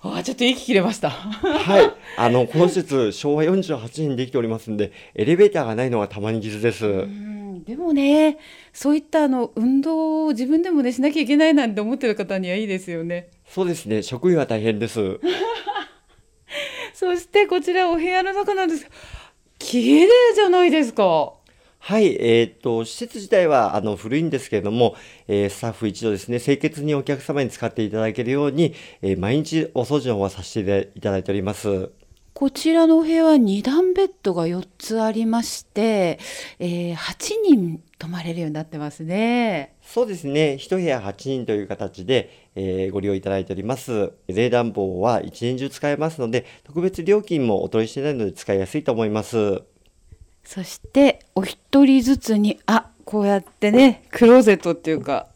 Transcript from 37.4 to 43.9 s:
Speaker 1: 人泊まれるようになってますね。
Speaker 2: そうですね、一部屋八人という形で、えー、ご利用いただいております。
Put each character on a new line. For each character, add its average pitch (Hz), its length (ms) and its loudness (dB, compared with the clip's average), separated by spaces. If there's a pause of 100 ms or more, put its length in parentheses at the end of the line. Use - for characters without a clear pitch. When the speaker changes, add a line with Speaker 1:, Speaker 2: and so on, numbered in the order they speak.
Speaker 1:
人 185 380 4 (160)
泊 - 80 -14
ま 170 160 -8
れ 165 100 -6
る 170 100 -6
よ 160 40 -4
う 151 40 -6
に 151 40 -8
な 151 60 -6
っ 156 60 -8
て 156 120 -14
ま 147 140 -8
す - 100 -16
ね。 214 800 -2
Speaker 2:
そ - 220 -2
う - 20 -12
で 208 80 -8
す 160 140 -10
ね、 143 300 0
一 185 180 -4
部 190 40 -2
屋 147 200 -2
八 101 300 -8
人 127 160 -4
と 113 60 -2
い 104 120 -2
う - 20 -18
形 95 400 -10
で、 117 240 0 (240)
え 95 360 -4
ー、 - 20 -10
ご 101 80 -4
利 98 80 -4
用 98 80 0
い 95 40 -4
た 95 100 -6
だ 98 100 -2
い 92 40 -6
て 95 80 -10
お 92 40 -6
り 95 80 -10
ま 123 120 -6
す。 113 360 -4 (160)